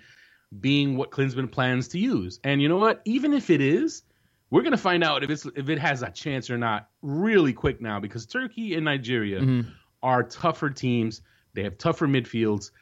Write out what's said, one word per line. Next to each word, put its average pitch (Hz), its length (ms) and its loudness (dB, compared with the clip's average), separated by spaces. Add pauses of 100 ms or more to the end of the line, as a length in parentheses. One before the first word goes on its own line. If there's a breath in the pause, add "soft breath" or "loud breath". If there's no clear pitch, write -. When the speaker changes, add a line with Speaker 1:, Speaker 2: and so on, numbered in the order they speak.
(600 soft breath)
Speaker 1:
being 139 380 2
what - 140 -4
Klinsmann 131 400 -2
plans 127 380 0
to 175 100 -4
use. 156 440 -2
And 139 160 2
you 143 80 4
know 170 100 4
what? 214 280 2
Even 262 300 0
if 240 160 0
it 147 100 6
is, 185 400 2 (480)
we're 165 140 4
gonna 294 140 2
find 175 260 2
out 143 200 0
if 139 60 -6
it's, 151 160 -6 (100)
if 143 140 -6
it 156 80 0
has 139 240 0
a 104 80 -6
chance 135 400 -6
or 123 80 -2
not 117 320 -2 (140)
really 160 500 4
quick 139 260 -2
now, 107 200 -4
because 107 260 -8
Turkey 233 480 -6
and 160 120 -2
Nigeria 117 540 0
Speaker 2:
Mm-hmm. 127 300 2 (320 soft breath)
Speaker 1:
are 127 220 2
tougher 160 480 -2
teams. 120 500 -2 (320)
They 98 80 -6
have 98 160 -6
tougher 160 300 0
midfields. 113 640 0 (100)